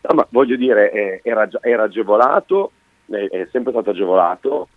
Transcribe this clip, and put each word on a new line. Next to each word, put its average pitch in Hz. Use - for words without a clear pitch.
No, -
ma 131
voglio 123
dire, 113
eh, 98
era 110
già, 110
era 117
agevolato, 117
eh, 101
è 90
sempre 123
stato 107
agevolato 92